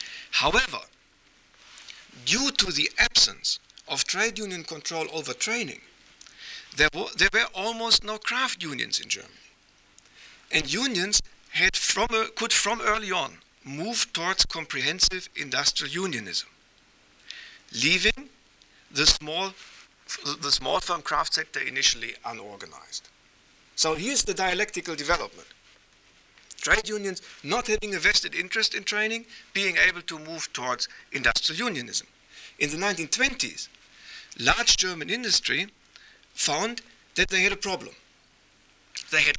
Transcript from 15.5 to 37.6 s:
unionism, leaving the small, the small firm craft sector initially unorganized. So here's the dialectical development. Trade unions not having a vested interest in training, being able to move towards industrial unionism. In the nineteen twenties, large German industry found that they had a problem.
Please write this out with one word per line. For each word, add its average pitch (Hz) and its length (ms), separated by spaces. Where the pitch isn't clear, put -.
unionism, 139 560
leaving 190 460
the 139 140
small, 160 460
the 139 100
small 139 300
firm 170 220
craft 156 320
sector 156 260
initially 127 540
unorganized. 101 840
So 160 180
here's 226 280
the 202 100
dialectical 180 640
development. 147 540
Trade 202 320
unions 202 320
not 208 220
having 208 280
a 175 40
vested 185 360
interest 180 400
in 196 100
training, 220 420
being 190 240
able 175 260
to 160 160
move 156 360
towards 123 340
industrial 156 560
unionism. 123 380
In 147 120
the 156 80
nineteen 180 300
twenties, 233 600
large 175 380
German 175 320
industry 202 560
found 190 480
that 190 120
they 185 140
had 196 100
a 196 40
problem. 185 380